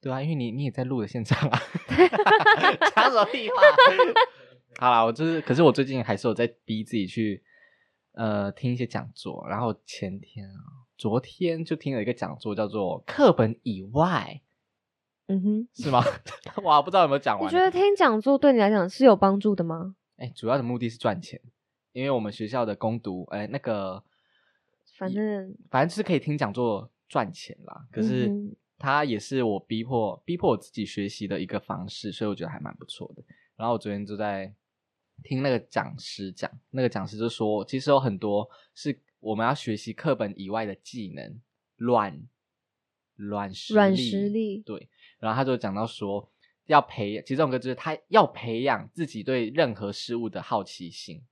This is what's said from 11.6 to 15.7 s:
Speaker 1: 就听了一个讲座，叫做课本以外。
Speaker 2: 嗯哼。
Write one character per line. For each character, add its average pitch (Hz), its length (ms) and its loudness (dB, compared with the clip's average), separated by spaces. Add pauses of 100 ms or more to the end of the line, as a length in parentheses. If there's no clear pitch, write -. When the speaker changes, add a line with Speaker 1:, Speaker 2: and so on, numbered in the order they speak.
Speaker 1:
就 160 120 -4
听 139 180 -6
了 113 80 -2
一 - 20 -2
个 120 80 -2
讲 90 260 -8
座， 107 140 -8
叫 107 140 -2
做 95 400 -4
课 254 260 6
本 113 300 2
以 98 200 -8 (100)
外。 147 500 -2 (880)
Speaker 2:
嗯 196 120 0
哼。 214 320 -2